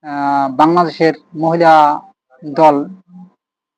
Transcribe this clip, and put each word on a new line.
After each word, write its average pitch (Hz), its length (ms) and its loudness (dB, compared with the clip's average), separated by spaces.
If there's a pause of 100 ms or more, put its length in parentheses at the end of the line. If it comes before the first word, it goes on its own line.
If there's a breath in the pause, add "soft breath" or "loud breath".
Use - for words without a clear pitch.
আহ, 143 420 -4 (100)
বাংলাদেশের 160 580 0 (200)
মহিলা 160 640 2 (440)
দল 151 320 2 (1000)